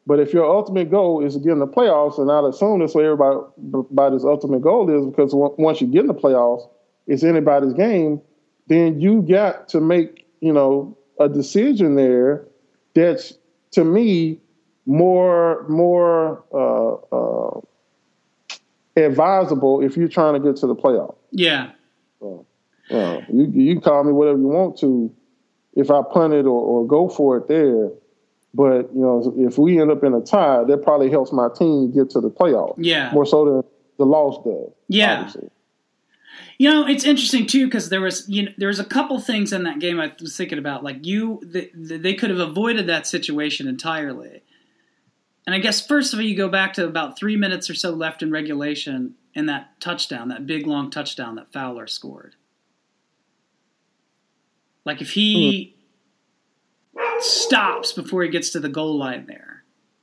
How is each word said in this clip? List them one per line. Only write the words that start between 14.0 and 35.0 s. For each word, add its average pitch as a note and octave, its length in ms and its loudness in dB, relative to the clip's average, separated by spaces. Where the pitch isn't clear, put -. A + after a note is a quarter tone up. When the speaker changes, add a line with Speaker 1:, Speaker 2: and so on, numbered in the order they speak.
Speaker 1:
more, F3 840 2
more, E3 760 2
uh, A#2+ 600 -2
uh, A2+ 460 -4
advisable D3+ 840 2
if C#3 160 0
you're E3+ 100 2
trying D#3 260 2
to C#3 60 0
get C#3 180 0
to C3+ 100 -2
the A#2 80 0
playoff. - 400 0
Speaker 2:
Yeah. D3+ 400 0
Speaker 1:
So, F#2+ 260 -16
you - 80 -4
know, F2 340 -2
you, C#3 220 2
you C3+ 220 4
can D#3+ 60 -4
call C#3+ 220 4
me D3 80 2
whatever C#3+ 280 4
you C3+ 80 2
want F3+ 320 0
to B2 340 0
if C#3 160 2
I C#3+ 100 4
punt D#3 320 2
it C#3+ 120 2
or, B2 160 2
or A#2+ 260 0
go D#3+ 220 2
for C3+ 280 2
it - 100 -6
there. B2+ 420 2
But, C3 400 2
you C3 80 -2
know, B2 360 0
if B2 200 0
we E3 220 4
end D3+ 120 4
up C#3 120 0
in C3+ 100 2
a A#2 80 2
tie, C#3+ 420 2
that C#3+ 200 2
probably C#3 280 2
helps C#3 200 0
my B2 240 0
team C#3+ 380 2
get C3+ 180 2
to A#2+ 100 0
the A2+ 100 -2
playoff. D3+ 460 0
Speaker 2:
Yeah. D#3 360 -2
Speaker 1:
More C#3+ 120 4
so D3+ 200 4
than C3 180 2
the C#3 80 2
loss D3 380 2
does, F#2 280 -6
Speaker 2:
Yeah. G#3 320 0